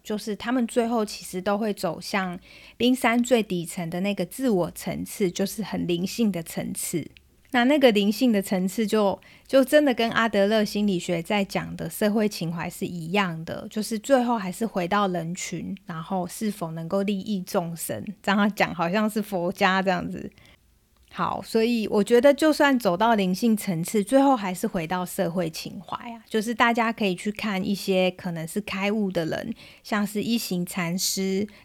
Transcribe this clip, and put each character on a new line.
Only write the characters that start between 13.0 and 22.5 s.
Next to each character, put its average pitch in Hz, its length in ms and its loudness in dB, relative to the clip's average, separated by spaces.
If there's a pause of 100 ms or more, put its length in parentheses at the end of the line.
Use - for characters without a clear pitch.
样 180 340 0
的， - 240 -10
就 220 100 -6
是 214 180 -4
最 254 240 4
后 240 140 0
还 190 160 -4
是 226 140 -4
回 190 200 -2
到 202 220 2
人 175 260 -4
群， 185 400 -8 (120)
然 160 160 -10
后 180 240 -4
是 214 240 -4
否 165 220 -6
能 165 140 -8
够 196 160 0
利 196 160 -2
益 190 220 -4
众 175 340 -4
生， 117 300 -8 (180)
这 - 80 -2
样 202 240 2
讲 - 200 0
好 170 160 -2
像 214 180 0
是 214 140 -2
佛 175 280 -4
家 190 300 2
这 185 80 0
样 175 180 0
子。 - 240 -10 (800)
好， - 320 -4
所 220 220 2
以 233 240 0
我 208 160 2
觉 240 160 6
得 285 140 8
就 311 180 4